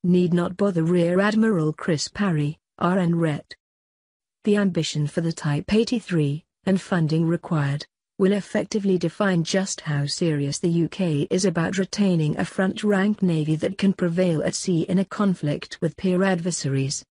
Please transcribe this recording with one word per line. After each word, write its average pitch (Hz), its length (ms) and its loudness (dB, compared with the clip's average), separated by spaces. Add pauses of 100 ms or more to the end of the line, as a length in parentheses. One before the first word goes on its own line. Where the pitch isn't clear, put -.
need 180 300 4
not 175 240 -2
bother. 185 260 0
Rear 175 360 2
Admiral 208 520 2
Chris 156 360 -4
Parry, 156 500 -2 (220)
R 180 180 0
N 170 180 2
Ret. 165 400 -2 (880)
The 208 140 2
ambition 170 480 0
for 156 160 -4
the 165 100 0
Type 151 400 -2
eighty-three, 175 720 0 (220)
and 190 160 2
funding 160 460 2
required, 147 580 -2 (320)
will 190 160 4
effectively 196 640 -2
define 175 460 0
just 190 380 -2
how 143 260 -2
serious 143 500 -2
the 175 120 0
U 170 200 2
K 165 400 -2
is 185 160 0
about 175 320 0
retaining 185 600 0
a 190 60 -2
front-rank 202 760 0
navy 156 360 2
that 185 200 -4
can 196 160 2
prevail 170 480 0
at 156 140 -2
sea 170 260 0
in 180 160 0
a 196 80 2
conflict - 760 -2
with 160 160 -2
peer 185 280 0
adversaries. 160 840 -2 (120)